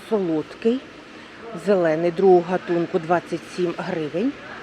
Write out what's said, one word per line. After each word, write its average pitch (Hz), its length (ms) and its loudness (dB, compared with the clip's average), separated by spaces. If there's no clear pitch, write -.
солодкий, 196 720 0
зелений 175 440 2
другого 180 400 6
гатунку 175 480 0
двадцять 170 580 -2
сім 175 220 -2
гривень. 170 540 -4